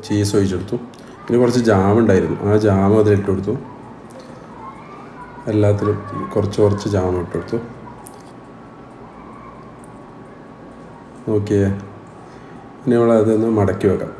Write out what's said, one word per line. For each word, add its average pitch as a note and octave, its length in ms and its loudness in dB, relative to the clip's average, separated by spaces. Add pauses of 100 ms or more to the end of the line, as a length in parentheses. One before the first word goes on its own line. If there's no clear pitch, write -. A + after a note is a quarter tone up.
ചീസ് G#2 320 0
ഒഴിച്ചെടുത്തു. F#2+ 400 -2 (500)
ഇനി A#2 140 0
കുറച്ച് A#2+ 200 2 (100)
ജാം G2 320 4
ഉണ്ടായിരുന്നു, F2 340 2 (120)
ആ G2+ 40 2 (140)
ജാം G2 340 4
അതിലിട്ട് G2+ 300 2
കൊടുത്തു. G2 240 -2 (2000)
എല്ലാത്തിലും G#2 460 2 (360)
കുറച്ച് G2+ 280 -2
കുറച്ച് G2+ 320 2
ജാം F2+ 280 0
ഇട്ട് E2+ 120 -10
കൊടുത്തു. F2 240 -6 (3750)
നോക്കിയേ, G2+ 400 2 (1160)
ഇനി A#2+ 100 2
നമ്മൾ A#2 260 4
അതൊന്ന് A2 280 2 (120)
മടക്കി G2 320 0
വെക്കാം. D#2+ 280 -4